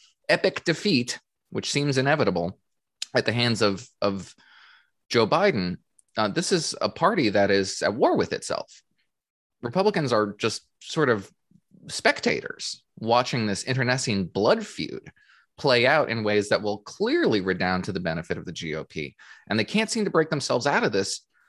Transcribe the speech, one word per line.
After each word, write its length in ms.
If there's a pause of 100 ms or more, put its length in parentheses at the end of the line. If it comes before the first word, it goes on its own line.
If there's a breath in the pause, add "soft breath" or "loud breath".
(280 soft breath)
epic 360
defeat, 540 (320)
which 200
seems 280
inevitable, 600 (560)
at 120
the 60
hands 280
of, 260 (140)
of 340 (760 soft breath)
Joe 160
Biden. 500 (400)
Uh, 120
this 220
is 300
a 80
party 400
that 220
is 320
at 100
war 240
with 160
itself. 480 (800)
Republicans 540
are 240
just 240 (180)
sort 300
of 200 (580)
spectators 960 (140)
watching 480
this 180
internecine 600
blood 420
feud 440 (480 soft breath)
play 280
out 220
in 160
ways 240
that 140
will 160
clearly 640
redound 420
to 80
the 80
benefit 380
of 80
the 60
G 220
O 100
P. 300 (340 loud breath)
And 100
they 60
can't 260
seem 160
to 40
break 200
themselves 360
out 180
of 80
this 280 (280)